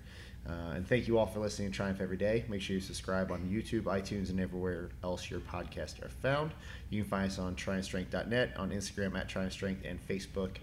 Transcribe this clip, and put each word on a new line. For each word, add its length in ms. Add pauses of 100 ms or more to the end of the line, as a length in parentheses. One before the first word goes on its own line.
(480)
Uh, 280
and 120
thank 180
you 120
all 80
for 140
listening 300
to 60
Triumph 240
Every 160
Day. 320
Make 140
sure 120
you 60
subscribe 500
on 100 (100)
YouTube, 320
iTunes, 480
and 100
everywhere 480 (160)
else 240
your 120
podcasts 640
are 60
found. 440 (380)
You 120
can 80
find 200
us 80
on 160
triumph 300
strength 260
dot 180
net, 280
on 140
Instagram 480
at 100
Triumph 240
Strength, 320
and 140 (100)
Facebook 440 (100)